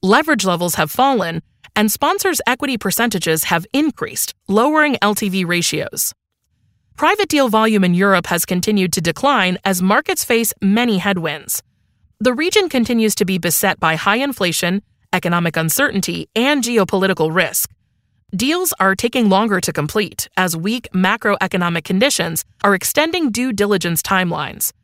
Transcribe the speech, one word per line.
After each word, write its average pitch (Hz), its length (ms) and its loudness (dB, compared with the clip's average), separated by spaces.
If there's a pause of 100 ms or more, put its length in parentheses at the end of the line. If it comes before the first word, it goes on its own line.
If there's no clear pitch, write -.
Leverage 247 440 2
levels 175 300 -2
have 165 140 -2
fallen, 196 520 0 (340)
and 208 160 2
sponsors' 349 560 0
equity 254 300 -2
percentages 185 680 -2
have 170 280 0
increased, - 600 -2 (140)
lowering 285 540 2
L 208 120 2
T 202 160 -2
V 185 160 0
ratios. 165 680 -2 (840)
Private 381 320 0
deal 277 220 2
volume 220 340 2
in 175 120 4
Europe 185 320 2
has 175 180 -2
continued 185 480 0
to 185 80 -2
decline 185 640 0
as 185 160 0
markets 226 420 0
face 233 380 0
many 214 380 2
headwinds. 165 640 -4 (560)
The 247 140 2
region 349 360 2
continues 226 460 2
to 208 100 2
be 180 140 0
beset 180 400 0
by 160 160 2
high 202 220 0
inflation, 196 640 -2 (280)
economic 175 460 0
uncertainty, 170 800 -2
and 262 280 0
geopolitical 190 680 0
risk. 170 380 -2 (640)
Deals 311 440 0
are 190 160 2
taking 240 320 0
longer 196 320 2
to - 140 -4
complete 160 640 -4
as 180 180 0
weak 214 380 -4
macroeconomic 185 920 0
conditions 180 600 0 (180)
are 202 120 4
extending 311 560 0
due 247 220 -2
diligence 190 480 0
timelines. 170 680 -2 (120)